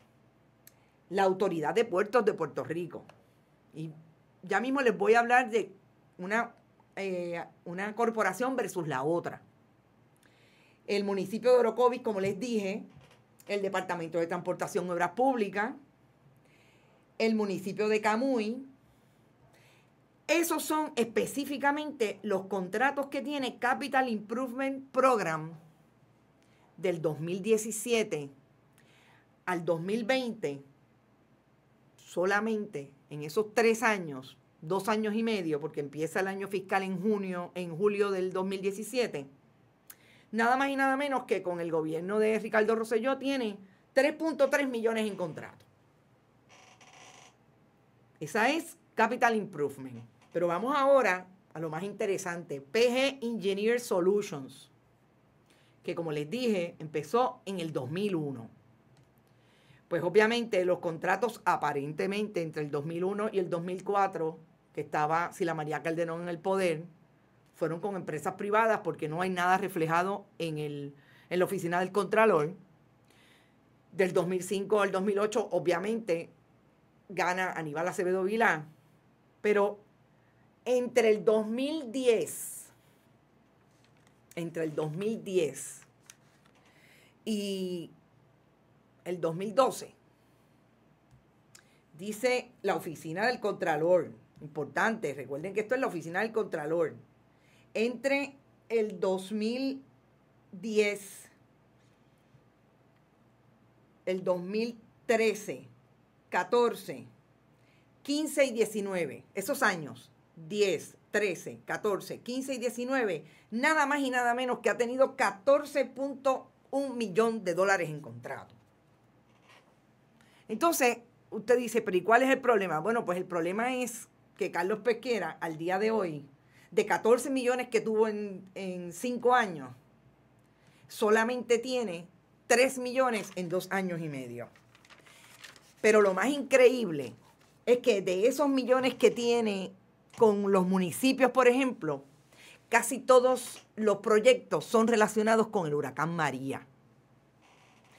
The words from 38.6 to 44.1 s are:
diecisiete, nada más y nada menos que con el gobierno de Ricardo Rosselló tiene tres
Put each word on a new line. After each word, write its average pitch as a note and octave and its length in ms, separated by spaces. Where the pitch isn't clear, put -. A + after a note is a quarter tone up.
diecisiete, G3 680
nada A#3 260
más C#4 120
y C#4 60
nada C4+ 220
menos C4+ 260
que F#3+ 200
con F3 180
el E3+ 100
gobierno E3 480
de G#3+ 200
Ricardo G#3+ 360
Rosselló A3+ 420
tiene B3+ 420
tres C#4+ 200